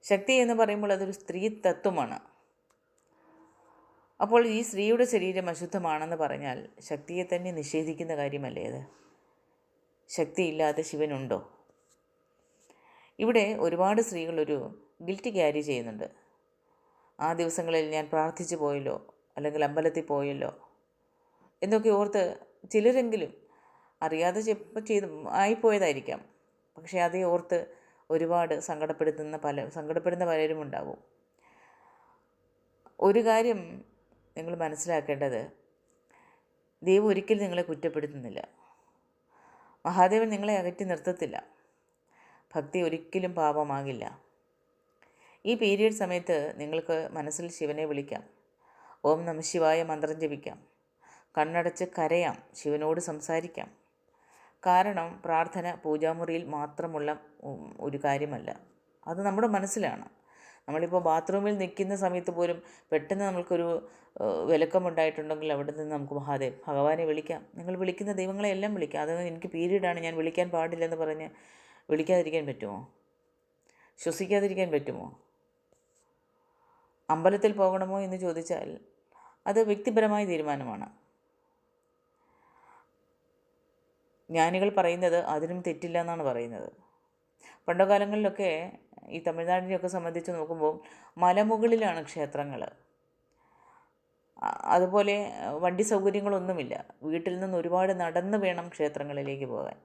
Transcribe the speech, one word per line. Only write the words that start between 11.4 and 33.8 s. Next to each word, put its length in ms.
ഇവിടെ 260
ഒരുപാട് 420
സ്ത്രീകളൊരു 560
ഗിൽറ്റ് 300
ക്യാരി 280
ചെയ്യുന്നുണ്ട്. 460
"ആ 140
ദിവസങ്ങളിൽ 560
ഞാൻ 200
പ്രാർത്ഥിച്ചു 460
പോയല്ലോ, 400
അല്ലെങ്കിൽ 320
അമ്പലത്തിൽ 420
പോയല്ലോ" 460
എന്നൊക്കെ 280
ഓർത്ത് 340
ചിലരെങ്കിലും 640
അറിയാതെ 400
ചിലപ്പോൾ 440
ചെയ്ത് 220
ആയിപ്പോയതായിരിക്കാം. 920
പക്ഷേ 220
അതേ 240
ഓർത്ത് 360
ഒരുപാട് 500
സങ്കടപ്പെടുത്തുന്ന 760
പല, 200
സങ്കടപ്പെടുന്ന 560
പലരും 360
ഉണ്ടാവും. 380
ഒരു 260
കാര്യം 340